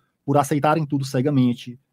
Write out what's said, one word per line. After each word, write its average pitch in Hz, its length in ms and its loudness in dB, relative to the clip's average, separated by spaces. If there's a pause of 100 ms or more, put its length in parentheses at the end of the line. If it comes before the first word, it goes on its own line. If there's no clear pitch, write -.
(240)
por 139 120 0
aceitarem 151 480 2
tudo 139 200 -4
cegamente, 127 760 0 (140)